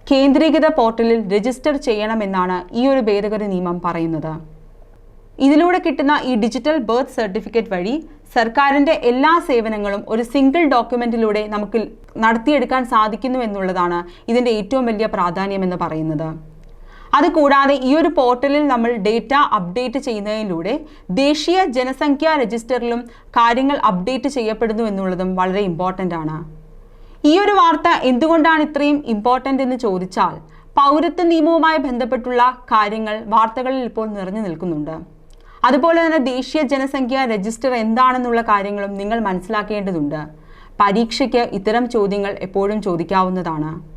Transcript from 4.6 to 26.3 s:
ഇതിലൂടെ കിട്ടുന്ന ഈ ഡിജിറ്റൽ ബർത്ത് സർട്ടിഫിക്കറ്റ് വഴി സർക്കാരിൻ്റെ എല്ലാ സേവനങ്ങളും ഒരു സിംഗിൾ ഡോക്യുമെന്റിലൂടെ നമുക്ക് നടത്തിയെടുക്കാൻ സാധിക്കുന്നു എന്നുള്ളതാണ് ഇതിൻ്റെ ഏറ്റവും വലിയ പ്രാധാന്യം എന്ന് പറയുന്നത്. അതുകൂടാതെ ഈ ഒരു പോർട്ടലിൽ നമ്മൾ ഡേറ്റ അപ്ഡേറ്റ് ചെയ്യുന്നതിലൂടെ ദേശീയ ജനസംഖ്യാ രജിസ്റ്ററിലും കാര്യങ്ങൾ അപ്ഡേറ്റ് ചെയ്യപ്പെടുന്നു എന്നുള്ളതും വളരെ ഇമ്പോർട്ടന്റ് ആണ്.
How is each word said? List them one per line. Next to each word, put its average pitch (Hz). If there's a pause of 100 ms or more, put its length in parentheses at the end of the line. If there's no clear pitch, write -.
ഇതിലൂടെ 349
കിട്ടുന്ന 285 (160)
ഈ 254 (100)
ഡിജിറ്റൽ 262 (120)
ബർത്ത് 262
സർട്ടിഫിക്കറ്റ് 220
വഴി 185 (420)
സർക്കാരിൻ്റെ 277 (180)
എല്ലാ 269 (140)
സേവനങ്ങളും 214 (120)
ഒരു 233 (100)
സിംഗിൾ 277 (120)
ഡോക്യുമെന്റിലൂടെ 233 (120)
നമുക്ക് 208 (440)
നടത്തിയെടുക്കാൻ 247 (120)
സാധിക്കുന്നു 220
എന്നുള്ളതാണ് 185 (300)
ഇതിൻ്റെ 240 (100)
ഏറ്റവും 254
വലിയ 214 (100)
പ്രാധാന്യം 190
എന്ന് 180
പറയുന്നത്. 160 (880)
അതുകൂടാതെ 277 (140)
ഈ -
ഒരു 330
പോർട്ടലിൽ 277
നമ്മൾ 240 (160)
ഡേറ്റ 226 (240)
അപ്ഡേറ്റ് 226
ചെയ്യുന്നതിലൂടെ 208 (480)
ദേശീയ 302 (180)
ജനസംഖ്യാ 277 (100)
രജിസ്റ്ററിലും 233 (360)
കാര്യങ്ങൾ 247 (120)
അപ്ഡേറ്റ് 247
ചെയ്യപ്പെടുന്നു 220
എന്നുള്ളതും 185 (100)
വളരെ 185
ഇമ്പോർട്ടന്റ് 180
ആണ്. 156 (920)